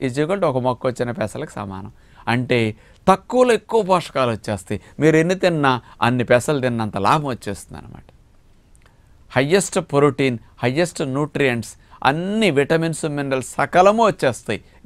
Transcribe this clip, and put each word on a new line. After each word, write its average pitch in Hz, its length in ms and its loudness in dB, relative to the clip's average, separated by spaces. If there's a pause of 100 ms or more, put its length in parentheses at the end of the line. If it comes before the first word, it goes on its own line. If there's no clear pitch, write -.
is 131 100 -2
equal 151 240 -2
to 190 80 -2
ఒక 135 140 0
మొక్క 123 280 -2
వచ్చిన 123 240 -4
పెసలకు 110 400 -8
సమానం. 98 420 -12 (360)
అంటే 117 460 0 (340)
తక్కువలో 240 460 2
ఎక్కువ 214 280 0
పోషకాలు 160 480 0
వచ్చేస్తాయి. 107 500 -6 (200)
మీరు 156 160 4
ఎన్ని 165 180 2
తిన్నా, 151 460 0 (220)
అన్ని 120 220 2
పెసలు 123 360 2
తిన్నంత 117 360 -2
లాభం 120 280 2
వచ్చేస్తుంది 104 580 -10
అనమాట. - 220 -20 (1300)
హయ్యెస్ట్ 160 440 2
ప్రోటీన్, 139 580 0 (240)
హయ్యెస్ట్ 147 400 0
న్యూట్రియంట్స్, 135 720 -2 (300)
అన్ని 185 460 0
విటమిన్స్, 160 540 0
మినరల్స్ 139 440 -4
సకలము 196 580 4
వచ్చేస్తాయి 123 580 -2 (220)